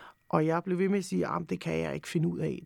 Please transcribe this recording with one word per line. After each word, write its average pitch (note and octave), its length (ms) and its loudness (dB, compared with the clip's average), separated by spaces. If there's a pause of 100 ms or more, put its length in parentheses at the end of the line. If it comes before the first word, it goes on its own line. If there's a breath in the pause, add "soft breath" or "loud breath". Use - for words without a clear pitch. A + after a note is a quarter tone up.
(300 loud breath)
Og D#3+ 160 4
jeg E3 180 2
blev F3+ 140 0
ved F#3+ 120 4
med G3+ 100 2
at F3+ 60 -4
sige, F#3 140 0
"Jamen, E3+ 260 0
det F#3 140 -4
kan E3 200 0
jeg D#3 160 -2
ikke D3 120 -8
finde E3 200 2
ud F3 120 -2
af. - 260 -2